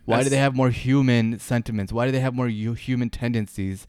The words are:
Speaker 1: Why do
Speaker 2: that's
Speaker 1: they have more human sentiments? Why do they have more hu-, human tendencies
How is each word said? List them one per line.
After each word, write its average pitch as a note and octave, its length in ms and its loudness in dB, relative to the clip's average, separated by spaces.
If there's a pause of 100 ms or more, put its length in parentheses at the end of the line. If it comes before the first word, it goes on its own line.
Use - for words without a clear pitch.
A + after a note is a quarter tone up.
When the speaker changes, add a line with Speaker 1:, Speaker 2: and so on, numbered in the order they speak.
Speaker 1:
Why A#2 120 2
do C3 60 2
Speaker 2:
that's C3+ 80 2
Speaker 1:
they C#3 60 2
have C3+ 180 2
more C3 140 4
human A#2+ 680 2
sentiments? A2+ 520 -4
Why A#2 140 -2
do C3 60 0
they C3 100 0
have C3 120 -2
more B2 160 -2
hu-, A2 240 -4
human B2 360 -2
tendencies G2+ 800 -4